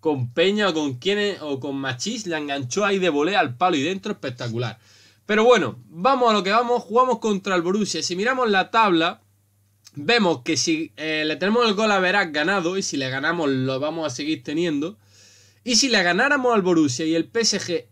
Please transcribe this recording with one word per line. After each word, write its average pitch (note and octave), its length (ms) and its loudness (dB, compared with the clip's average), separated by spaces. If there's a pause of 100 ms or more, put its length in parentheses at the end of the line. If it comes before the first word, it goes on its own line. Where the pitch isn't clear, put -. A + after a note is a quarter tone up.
con C3+ 320 -2
Peña G3 360 2
o E3+ 60 0
con D3 200 -2
quién F#3 240 -2
es, G3+ 220 -2
o C#3+ 200 -6
con C#3 160 -6
Machís. C#3 500 -6
La E3 120 -4
enganchó C#3+ 460 -4
ahí G3 140 2
de F3+ 100 2
volea D#3+ 300 2
al C#3 180 0
palo F3 200 2
y C3+ 60 0
dentro, F#3+ 280 -4
espectacular. B2 720 -6 (440)
Pero G#3+ 200 2
bueno, G3+ 420 4
vamos B3 420 2
a A3 40 4
lo G#3 100 2
que F#3 80 -2
vamos. A#3+ 320 0
Jugamos A#3+ 380 2
contra G3+ 340 -2
el F3 80 2
Borussia. F#3 400 -2
Si F3 140 -4
miramos A#3+ 340 0
la F#3 220 2
tabla, F#3 480 2 (720)
vemos E3 480 2
que D#3 140 -2
si, D#3+ 400 -2
eh, D#3 280 -4
le D#3 120 -2
tenemos A3 300 2
el G#3+ 80 2
gol G#3+ 180 0
a G3 80 2
Verás F#3 320 0
ganado, F3 440 0
y G3 60 -4
si E3 140 -6
le C3+ 120 -4
ganamos D3 400 -2
lo C3 300 0
vamos D#3 260 -4
a D3 100 -4
seguir D3 280 -6
teniendo. D#3 560 -4 (640)
Y A#3+ 140 0
si C4+ 120 2
le G#3+ 140 2
ganáramos B3 500 2
al G#3+ 100 2
Borussia D#3+ 440 2
y D#3+ 80 0
el E3 120 0
P A#3 160 -2
S G3+ 180 0
G - 320 -6